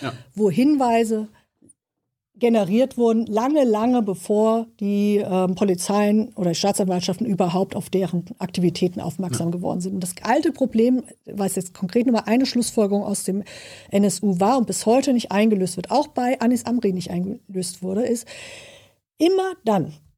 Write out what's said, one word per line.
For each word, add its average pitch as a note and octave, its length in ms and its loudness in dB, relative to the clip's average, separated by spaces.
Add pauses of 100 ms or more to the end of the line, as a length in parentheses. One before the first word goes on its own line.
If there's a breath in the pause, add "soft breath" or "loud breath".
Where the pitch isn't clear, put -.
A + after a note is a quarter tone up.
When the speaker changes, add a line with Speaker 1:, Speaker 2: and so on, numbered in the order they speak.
Speaker 1:
Ja. C3 120 -6 (200 loud breath)
Speaker 2:
wo G#3 160 2
Hinweise A3+ 800 2 (1080 soft breath)
generiert A3+ 600 2
wurden, A3+ 300 2
lange, C4 360 2
lange A#3+ 380 2
bevor G#3+ 640 0 (140)
die, G3+ 380 2
ähm, F#3 360 0
Polizeien G#3 800 0
oder F3+ 160 -2
die E3+ 60 0
Staatsanwaltschaften F#3 720 -2
überhaupt F#3 480 0
auf - 160 -8
deren F3+ 340 -2 (140)
Aktivitäten F3+ 600 -2
aufmerksam E3+ 500 -4
Speaker 1:
Ja. - 20 -2
Speaker 2:
geworden F3+ 300 -4
sind. F#3+ 120 -6
Und G3 60 -6
das F3+ 240 -8
alte D4+ 280 2
Problem, B3 520 2 (220)
was G3 300 -4
jetzt F#3 200 -6
konkret A#3 320 0
nur B3+ 60 4
mal A3 120 2
eine B3+ 220 2
Schlussfolgerung G#3 560 0
aus - 200 -4
dem F#3+ 200 -4 (480 loud breath)
N G3+ 120 4
S G3+ 200 0
U G3 160 2
war G#3+ 180 4
und A#3+ 80 2
bis - 220 -4
heute C4 260 4
nicht A#3 180 -2
eingelöst G3 440 2
wird, F3+ 160 -8
auch C#4+ 160 2
bei B3+ 340 -2
Anis A#3+ 240 0
Amri A#3 260 0
nicht F3+ 200 -4
eingelöst F#3 720 -6
wurde, F#3+ 200 -2
ist, A#3+ 240 -4 (920 loud breath)
immer F#4 340 2 (100)
dann, G3 300 0 (240)